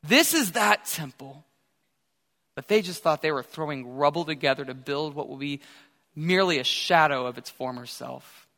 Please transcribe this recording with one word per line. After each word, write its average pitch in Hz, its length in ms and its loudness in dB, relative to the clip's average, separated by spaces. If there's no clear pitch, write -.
This 254 320 4
is 247 200 2
that 208 320 2
temple. 135 600 -10
But - 120 -12
they 214 140 4
just 175 220 -8
thought 156 180 2
they 156 100 0
were 131 120 -2
throwing 147 440 -8
rubble 147 380 0
together 143 400 0
to 131 80 -10
build 143 400 -6
what 147 160 -8
will 139 80 -12
be 139 240 -6
merely 175 420 2
a 127 60 -2
shadow 143 640 4
of 123 100 -8
its - 140 -16
former 127 340 -10
self. - 640 -16